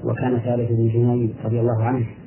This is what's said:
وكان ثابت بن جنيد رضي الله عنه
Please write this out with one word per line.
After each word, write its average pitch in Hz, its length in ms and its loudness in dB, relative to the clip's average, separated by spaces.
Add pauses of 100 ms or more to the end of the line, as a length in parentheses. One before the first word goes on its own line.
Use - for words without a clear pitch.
وكان 120 360 0
ثابت 120 320 0
بن 113 160 2
جنيد 120 480 2 (100)
رضي 113 140 0
الله 113 240 2
عنه 123 220 0 (220)